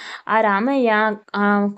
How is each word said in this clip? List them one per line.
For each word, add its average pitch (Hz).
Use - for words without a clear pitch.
ఆ 220
రామయ్య, 220
ఆ, 202